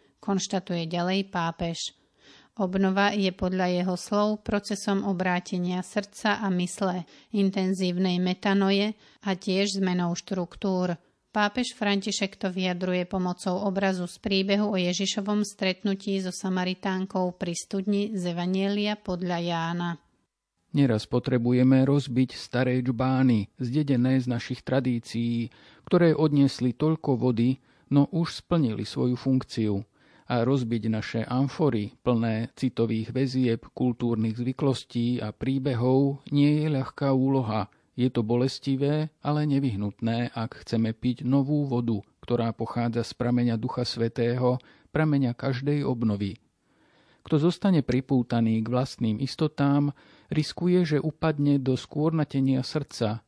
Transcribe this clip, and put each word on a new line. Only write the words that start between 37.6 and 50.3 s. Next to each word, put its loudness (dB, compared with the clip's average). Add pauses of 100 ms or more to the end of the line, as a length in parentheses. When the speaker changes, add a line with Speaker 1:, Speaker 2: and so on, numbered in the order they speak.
Speaker 2:
Je 0
to 0
bolestivé, 0
ale 0
nevyhnutné, -2
ak -8
chceme -2
piť -4
novú 2
vodu, 0 (240)
ktorá 0
pochádza -2
z -10
prameňa 0
Ducha -4
Svätého, 0 (320)
prameňa 2
každej -2
obnovy. -2 (800)
Kto 0
zostane 2
pripútaný 2
k -4
vlastným -2
istotám, 0 (320)
riskuje, 0